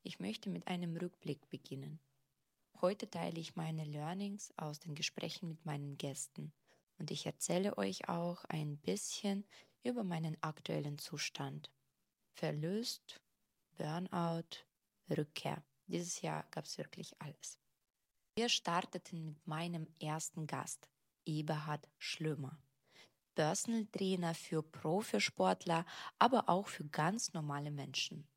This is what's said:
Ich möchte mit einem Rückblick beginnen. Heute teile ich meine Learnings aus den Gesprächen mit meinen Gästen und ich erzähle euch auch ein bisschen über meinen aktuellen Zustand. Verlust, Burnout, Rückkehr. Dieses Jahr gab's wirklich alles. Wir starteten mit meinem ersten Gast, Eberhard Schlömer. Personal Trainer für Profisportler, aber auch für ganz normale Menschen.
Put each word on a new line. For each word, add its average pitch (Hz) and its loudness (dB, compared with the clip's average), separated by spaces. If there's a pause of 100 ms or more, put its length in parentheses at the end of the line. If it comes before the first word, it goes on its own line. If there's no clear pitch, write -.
Ich - -8
möchte 208 -4
mit 175 -4
einem 175 0
Rückblick 165 -4
beginnen. 151 -8 (800)
Heute 202 4
teile 170 -2
ich 160 -8
meine 160 -2
Learnings 180 -4
aus 151 -4
den 151 -6
Gesprächen 160 -2
mit 160 -8
meinen 143 -2
Gästen 147 -4 (460)
und 147 -4
ich - -2
erzähle 180 2
euch 196 0
auch 175 0
ein 151 -2
bisschen 196 0 (380)
über 240 0
meinen 160 0
aktuellen 147 -2
Zustand. 147 -6 (600)
Verlust, 165 -2 (560)
Burnout, 170 -2 (500)
Rückkehr. 151 -2 (240)
Dieses 175 -2
Jahr 151 -2
gab's - -6
wirklich - -10
alles. - -10 (760)
Wir 233 4
starteten 175 2
mit 151 -8
meinem 165 0 (100)
ersten 156 -2
Gast, - -4 (380)
Eberhard 151 0 (100)
Schlömer. 151 -2 (800)
Personal 208 4
Trainer 180 2
für 156 0
Profisportler, 185 4 (320)
aber 240 8
auch 185 4
für - -8
ganz 165 2
normale 147 -2
Menschen. 139 -4